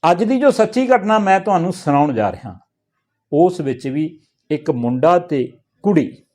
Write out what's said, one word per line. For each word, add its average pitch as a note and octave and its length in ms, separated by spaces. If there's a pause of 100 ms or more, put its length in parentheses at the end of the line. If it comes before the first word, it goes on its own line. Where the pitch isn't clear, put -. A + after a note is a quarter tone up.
(100)
ਅੱਜ F3+ 140
ਦੀ B3 140
ਜੋ C#4 120
ਸੱਚੀ A#3 360
ਘਟਨਾ A3 320
ਮੈਂ F#3+ 220
ਤੁਹਾਨੂੰ F#3 320
ਸੁਣਾਉਣ D3 420
ਜਾ G#2 180
ਰਿਹਾ, F2+ 260 (720)
ਉਸ F3 280
ਵਿੱਚ C3+ 280
ਵੀ D#3 320 (300)
ਇੱਕ D3+ 200
ਮੁੰਡਾ B2+ 480
ਤੇ D3+ 340 (300)
ਕੁੜੀ E3+ 300 (220)